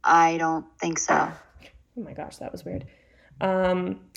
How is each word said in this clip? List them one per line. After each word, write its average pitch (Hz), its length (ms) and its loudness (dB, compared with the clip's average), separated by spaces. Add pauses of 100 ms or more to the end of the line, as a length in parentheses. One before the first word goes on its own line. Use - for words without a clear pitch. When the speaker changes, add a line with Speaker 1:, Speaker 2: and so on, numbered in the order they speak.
Speaker 1:
I 165 360 6
don't 160 280 -2 (140)
think 165 180 -2
so. 156 320 0 (640)
Speaker 2:
Oh 240 40 -10
my 160 140 -12
gosh, - 240 -12
that - 120 -12
was - 140 -14
weird. 175 200 -10 (560)
Um, 185 600 0 (160)